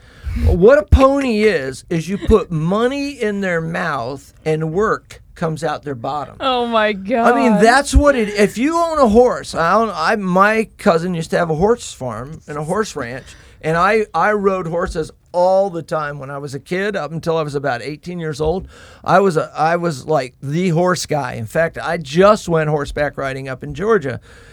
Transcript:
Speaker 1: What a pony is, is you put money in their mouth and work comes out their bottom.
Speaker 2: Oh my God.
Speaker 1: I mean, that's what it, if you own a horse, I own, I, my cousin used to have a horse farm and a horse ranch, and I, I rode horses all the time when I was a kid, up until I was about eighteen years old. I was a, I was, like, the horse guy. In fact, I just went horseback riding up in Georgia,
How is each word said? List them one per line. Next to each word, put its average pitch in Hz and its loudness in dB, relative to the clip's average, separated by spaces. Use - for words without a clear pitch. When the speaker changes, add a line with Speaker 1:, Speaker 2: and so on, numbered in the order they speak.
Speaker 1:
What 202 6
a 302 2
pony 269 4
is, 135 -2
is 165 -2
you 196 -4
put 214 2
money 226 -2
in 208 -4
their 175 -2
mouth 151 -6
and 156 -2
work 190 -4
comes 160 -6
out 151 -6
their 143 -8
bottom. 139 -8
Speaker 2:
Oh 247 -2
my 220 0
God. 233 2
Speaker 1:
I 240 2
mean, 220 4
that's 262 4
what 285 6
it, 214 0
if 202 0
you 311 0
own 330 0
a 269 6
horse, 202 4
I 165 2
own, 220 2
I, 170 0
my 202 2
cousin 175 0
used 160 -6
to 170 0
have 170 0
a 156 -2
horse 220 0
farm 127 -10
and 147 -10
a 151 -8
horse 190 -4
ranch, 123 -10
and 156 -2
I, 208 2
I 185 0
rode 190 0
horses 165 -4
all 190 2
the 165 -6
time 147 -6
when 135 -14
I 143 -10
was 139 -10
a 139 -10
kid, 196 -4
up 151 -6
until 165 -2
I 160 0
was 143 -6
about 135 -4
eighteen 156 -10
years 156 -8
old. 165 -2
I 175 4
was 196 2
a, 143 -2
I 160 0
was, 170 -6
like, 135 -2
the 165 -2
horse 175 0
guy. 131 -4
In 117 -8
fact, 160 -2
I 151 -4
just 185 2
went 156 0
horseback 147 -4
riding 135 -8
up 131 -10
in 143 -12
Georgia, 147 0